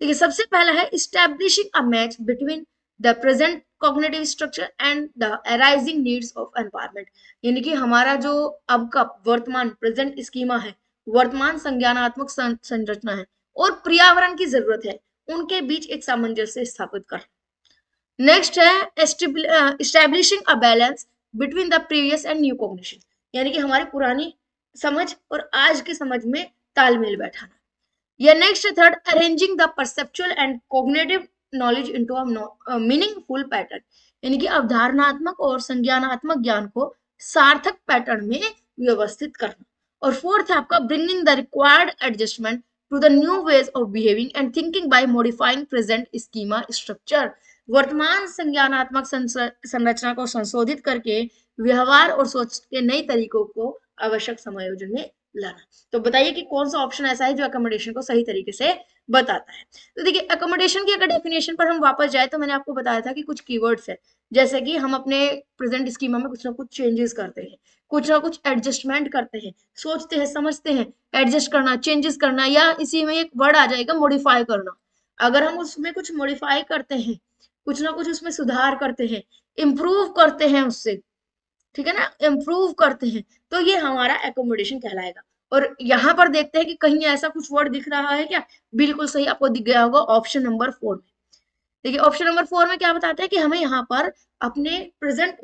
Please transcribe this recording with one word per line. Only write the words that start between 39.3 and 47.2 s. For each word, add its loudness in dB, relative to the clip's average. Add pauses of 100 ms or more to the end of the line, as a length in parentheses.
करना। -8 (380)
और 2
fourth 0
है 2
आपका 0
bringing -2
the 6
required 4 (180)
adjustment -4 (300)
to -2
the 8
new 2
ways 4
of -2
behaving 2
and -2
thinking -2
by 6 (140)
modifying 0
present -4
schema -6 (100)
structure, -4 (400)